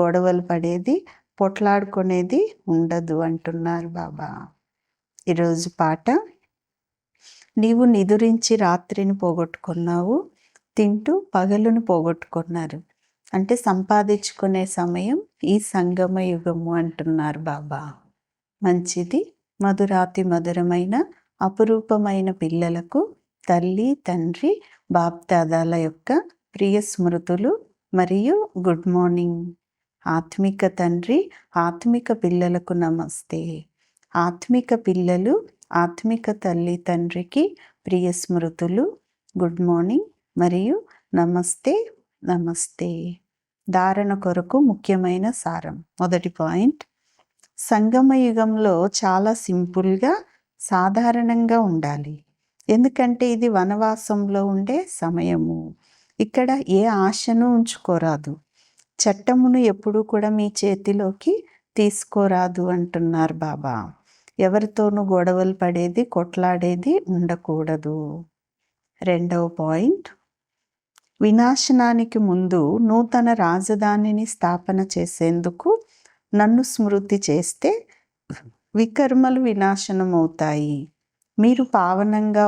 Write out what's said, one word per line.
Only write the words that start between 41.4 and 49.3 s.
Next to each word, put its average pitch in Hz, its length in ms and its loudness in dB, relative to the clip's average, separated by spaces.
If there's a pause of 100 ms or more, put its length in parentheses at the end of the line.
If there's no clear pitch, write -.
నమస్తే. 175 640 -4 (800)
ధారణ 190 440 0 (120)
కొరకు 180 340 -2 (120)
ముఖ్యమైన 185 600 0 (120)
సారం. 165 360 -8 (240)
మొదటి 180 380 0
పాయింట్, 175 420 0 (800)
సంగమ 233 500 4 (140)
యుగంలో 220 500 2 (260)
చాలా 196 340 2 (120)